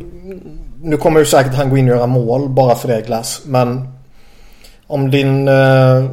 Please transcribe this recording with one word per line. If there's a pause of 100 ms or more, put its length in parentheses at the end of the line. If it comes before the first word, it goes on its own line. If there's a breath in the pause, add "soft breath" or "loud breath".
(840)
Nu
kommer
ju
säkert
han
gå
in
och
göra
mål
bara
för
det,
Glass.
Men (1000 soft breath)
om
din,
eh,